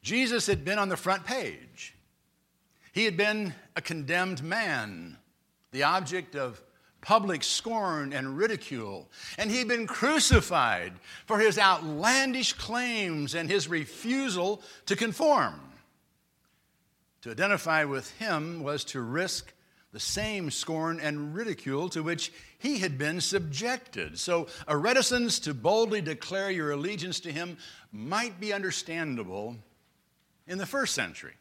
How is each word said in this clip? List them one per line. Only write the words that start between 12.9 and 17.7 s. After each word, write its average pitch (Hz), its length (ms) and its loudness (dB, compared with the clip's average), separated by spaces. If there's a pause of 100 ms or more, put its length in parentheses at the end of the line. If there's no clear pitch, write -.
and 165 140 -2
his 180 180 2
refusal 202 960 0 (220)
to 202 100 0
conform. 180 760 2 (1500)
To 117 80 -10
identify 160 520 2